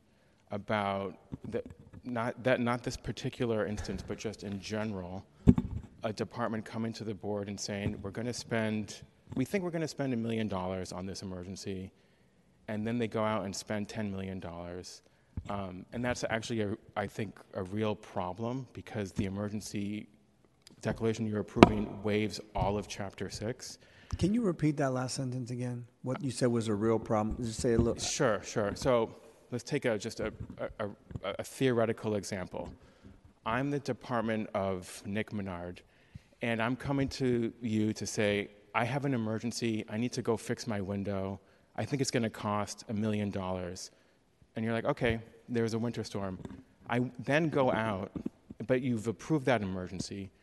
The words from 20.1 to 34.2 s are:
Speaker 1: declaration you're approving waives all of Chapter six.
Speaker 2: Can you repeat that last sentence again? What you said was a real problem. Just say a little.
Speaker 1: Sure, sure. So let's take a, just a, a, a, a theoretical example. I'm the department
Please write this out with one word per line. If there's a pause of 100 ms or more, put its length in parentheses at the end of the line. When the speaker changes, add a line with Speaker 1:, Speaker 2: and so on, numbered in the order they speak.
Speaker 1:
declaration
you're
approving
waives (160)
all
of
Chapter
six. (400)
Speaker 2:
Can
you
repeat
that
last
sentence
again? (180)
What
you
said
was
a
real
problem.
Just
say
a
little.
Speaker 1:
Sure,
sure.
So (360)
let's
take
a,
just
a, (480)
a,
a, (500)
a
theoretical
example. (760)
I'm
the
department